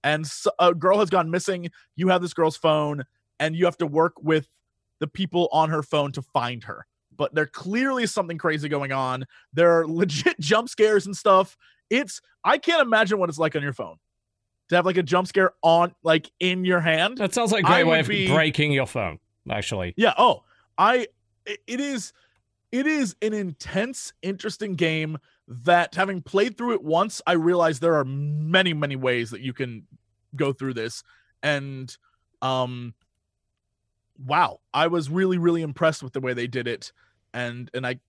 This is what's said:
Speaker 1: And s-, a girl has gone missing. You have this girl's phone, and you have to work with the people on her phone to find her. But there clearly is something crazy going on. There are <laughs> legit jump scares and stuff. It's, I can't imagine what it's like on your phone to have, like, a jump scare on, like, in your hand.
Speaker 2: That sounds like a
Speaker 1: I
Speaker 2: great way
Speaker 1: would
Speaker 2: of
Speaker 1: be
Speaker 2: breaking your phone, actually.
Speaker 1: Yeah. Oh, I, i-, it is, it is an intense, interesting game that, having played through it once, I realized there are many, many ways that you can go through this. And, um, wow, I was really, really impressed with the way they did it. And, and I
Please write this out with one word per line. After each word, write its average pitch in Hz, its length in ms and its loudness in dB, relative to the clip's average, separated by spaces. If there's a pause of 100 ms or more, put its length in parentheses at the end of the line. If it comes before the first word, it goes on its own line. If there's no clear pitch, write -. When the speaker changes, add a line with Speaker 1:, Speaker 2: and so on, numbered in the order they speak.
Speaker 1:
And 151 220 0
s-, - 200 -6 (140)
a 180 140 6
girl 185 260 2
has 185 100 2
gone 175 180 2
missing. 175 420 -4 (260)
You 175 140 0
have 180 120 4
this 170 120 -6
girl's 160 220 0
phone, 151 460 0 (380)
and 156 160 -2
you 175 80 2
have 175 140 0
to 170 100 0
work 160 340 2
with 156 240 0 (540)
the 151 80 -4
people 175 440 -2
on 156 160 2
her 156 140 -2
phone 143 300 -2
to 135 100 -8
find 123 400 -4
her. - 240 -16 (300)
But - 180 -4
there 151 120 2
clearly 247 580 -2
is - 100 -4
something 170 240 -4
crazy 151 300 -2
going 139 240 -4
on. 131 320 -4 (280)
There 165 280 6
are 165 60 0
<laughs> - 20 -6
legit 165 500 0
jump 208 300 0
scares 214 380 2
and 196 100 -10
stuff. 190 400 4 (340)
It's, 254 300 -2 (240)
I 262 140 4
can't 330 220 2
imagine 214 380 2
what 180 100 0
it's 151 100 -8
like 160 180 0
on 147 60 -2
your 143 100 -4
phone 82 240 -12 (720)
to 170 80 2
have, 175 100 4
like, 180 100 0
a 185 60 2
jump 180 240 0
scare 190 360 2
on, 170 300 4 (120)
like, 160 340 2
in 185 260 -2
your 180 160 2
hand. 170 380 0
Speaker 2:
That 196 160 -2
sounds 233 180 0
like 202 120 2
a 175 40 6
Speaker 1:
I - 20 6 (120)
Speaker 2:
great - 80 4
way - 60 -
Speaker 1:
would 160 60 4
Speaker 2:
of 123 60 -2
Speaker 1:
be 190 200 0
Speaker 2:
breaking 156 440 2
your 135 140 0
phone, 92 320 -6 (320)
actually. 98 460 -4
Speaker 1:
Yeah. 208 200 2
Oh, 226 280 4 (340)
I, 240 300 2 (400)
i-, 208 180 -8
it 247 140 -6
is, 277 320 -6 (580)
it 262 160 0
is 285 360 0
an 214 120 -2
intense, 202 800 -6 (100)
interesting 196 540 -8
game 156 420 -2 (300)
that, 160 480 2
having 190 260 -2
played 208 340 0
through 240 180 -2
it - 100 -2
once, 170 420 0
I 170 60 2
realized 165 500 2
there 165 140 4
are 143 80 2
many, 151 680 0
many 143 220 -4
ways 123 380 -2
that 107 80 -12
you 131 120 -8
can 120 320 -10 (520)
go 139 160 0
through 131 220 -6
this. 117 280 -8 (400)
And, 139 520 -6 (460)
um, 123 540 -4 (1200)
wow, 139 420 0 (120)
I 156 140 2
was 165 240 -2
really, 185 280 0
really 170 240 2
impressed 156 400 0
with 127 100 -14
the 135 80 -6
way 127 120 -4
they 120 140 -4
did 123 220 -6
it. - 240 -8 (420)
And, 120 400 -8
and 127 120 -6
I 127 120 -6 (100)